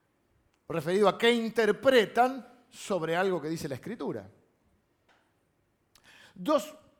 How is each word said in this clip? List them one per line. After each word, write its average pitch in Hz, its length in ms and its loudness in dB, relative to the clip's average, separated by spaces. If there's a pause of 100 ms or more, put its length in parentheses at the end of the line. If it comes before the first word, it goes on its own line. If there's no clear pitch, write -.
(680)
referido 175 400 0
a 185 100 2
qué 233 140 4
interpretan 226 1120 2 (240)
sobre 165 460 -4
algo 180 260 0
que 151 80 -6
dice 165 180 -6
la 135 80 -8
Escritura. 147 540 -10 (2000)
Dos, 277 400 -2 (240)